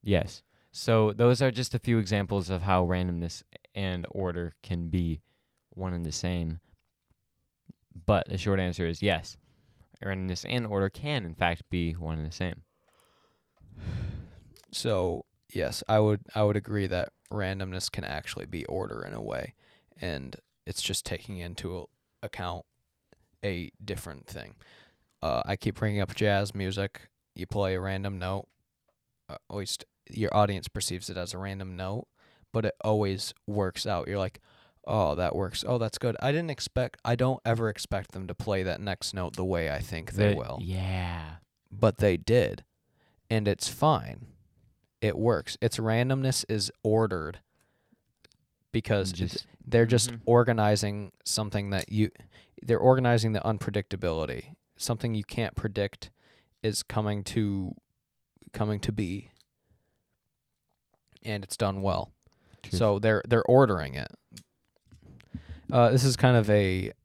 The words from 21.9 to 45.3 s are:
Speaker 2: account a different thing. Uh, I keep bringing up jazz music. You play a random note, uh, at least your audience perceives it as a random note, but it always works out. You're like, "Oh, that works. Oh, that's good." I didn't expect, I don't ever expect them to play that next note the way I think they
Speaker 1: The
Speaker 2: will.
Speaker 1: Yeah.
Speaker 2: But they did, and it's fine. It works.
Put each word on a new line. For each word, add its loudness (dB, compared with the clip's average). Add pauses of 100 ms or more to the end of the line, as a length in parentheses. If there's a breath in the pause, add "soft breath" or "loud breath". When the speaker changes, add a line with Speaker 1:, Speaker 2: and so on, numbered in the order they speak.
Speaker 2:
account -8 (800)
a -4 (140)
different -10
thing. -14 (680 soft breath)
Uh, 0
I -2
keep -4
bringing 0
up -2
jazz 2
music. -4 (260)
You -10
play 0
a -2
random -4
note, -4 (840)
uh, -14 (140)
at -10
least -8 (260)
your -2
audience 2
perceives -6
it -8
as -6
a -8
random -8
note, -6 (460 soft breath)
but 0
it 0 (100)
always 0 (120)
works -2
out. -2
You're -4
like, -4 (460 soft breath)
"Oh, 2
that 0
works. -4
Oh, 0
that's -4
good." -2
I 0
didn't -2
expect, -4
I 2
don't 0
ever 2
expect -6
them -8
to -8
play -2
that -2
next -6
note -4
the -2
way 0
I -2
think -6
they 4
Speaker 1:
The 2
Speaker 2:
will. -6
Speaker 1:
Yeah. -4 (340)
Speaker 2:
But 2
they 4
did, 2 (640)
and 2
it's 0
fine. 0 (760)
It 0
works. 0